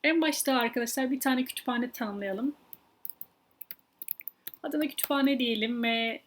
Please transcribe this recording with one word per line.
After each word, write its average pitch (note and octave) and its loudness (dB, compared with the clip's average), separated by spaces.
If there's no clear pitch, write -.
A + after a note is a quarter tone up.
En D#4+ 4
başta C#4+ 2
arkadaşlar A#3+ 0
bir C4+ 0
tane B3+ 2
kütüphane B3 -2
tanımlayalım. G3+ -2
Adına D4+ 0
kütüphane C#4 2
diyelim A#3 0
ve A3+ 0